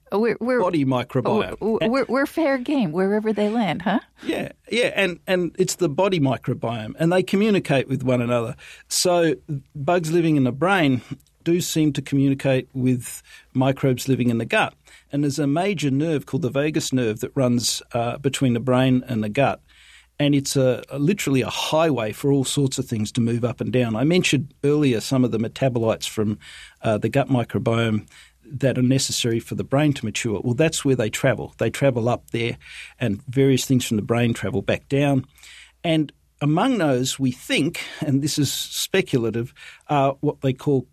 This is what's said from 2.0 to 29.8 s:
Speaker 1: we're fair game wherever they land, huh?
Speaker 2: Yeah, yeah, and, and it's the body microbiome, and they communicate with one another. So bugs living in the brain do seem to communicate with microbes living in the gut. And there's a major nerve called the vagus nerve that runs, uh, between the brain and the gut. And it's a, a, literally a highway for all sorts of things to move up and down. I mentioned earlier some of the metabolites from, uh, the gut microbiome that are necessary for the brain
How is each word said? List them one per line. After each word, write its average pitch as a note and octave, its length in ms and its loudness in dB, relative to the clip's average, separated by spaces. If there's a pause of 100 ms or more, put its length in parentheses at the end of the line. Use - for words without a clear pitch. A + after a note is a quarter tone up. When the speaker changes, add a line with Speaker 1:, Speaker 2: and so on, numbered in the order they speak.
Speaker 1:
we're C4+ 220 0
fair D4 320 0
game B3 340 -2
wherever G#3 400 0
they G#3 160 0
land, G#3 340 -2
huh? G#3 160 0 (240)
Speaker 2:
Yeah, - 300 -6 (180)
yeah, A3+ 240 0
and, F#3 320 -2
and F3+ 320 -2
it's - 180 0
the F3 120 0
body F#3 320 0
microbiome, A#2 800 -2
and E3 120 2
they F#3 120 2
communicate F#3+ 640 0
with C3 160 -2
one B2+ 160 2
another. A#2 340 -2 (340)
So F3 460 2 (400)
bugs D#3 380 0
living E3 240 4
in C3+ 80 4
the A#2+ 80 0
brain D3 500 2 (400)
do E3+ 180 0
seem D#3 340 0
to C#3+ 60 -4
communicate C3+ 720 0
with B2+ 500 -2 (300)
microbes C3 560 0
living B2 220 2
in A#2 80 0
the A#2 80 -4
gut. G3 260 0 (400)
And C#3+ 120 0
there's C#3+ 160 -2
a C#3+ 80 0
major D#3 420 0
nerve C#3+ 360 0
called - 160 -2
the B2+ 60 -2
vagus D3 440 -2
nerve A2+ 280 0
that - 140 -8
runs, B2 480 0 (100)
uh, A#2+ 260 -2
between C3+ 360 0
the A#2 60 0
brain B2+ 480 4
and A2 140 -2
the G#2+ 60 -2
gut. A2+ 320 0 (580)
And C#3+ 160 2
it's C#3 220 0
a, B2+ 320 2
a, C#3 100 -10
literally C#3+ 440 2
a F#2+ 80 -4
highway C3+ 640 0
for C#3 200 0
all C#3 120 4
sorts C#3 340 0
of C3+ 80 -4
things G#2+ 260 -4
to - 80 0
move A#2 240 0
up A#2 160 -4
and G#2+ 120 -2
down. A#2 220 0
I A#2 100 0
mentioned D#3+ 580 2
earlier C#3+ 380 2
some C3 240 2
of A2+ 80 0
the A2+ 60 0
metabolites A2+ 680 0
from, G#2+ 300 -2 (440)
uh, G#2+ 160 0
the A2 100 0
gut C3+ 200 0
microbiome A2+ 800 0 (380)
that B2+ 320 -2
are B2+ 40 2
necessary B2 580 0
for - 140 -10
the G2+ 100 -6
brain D3 300 2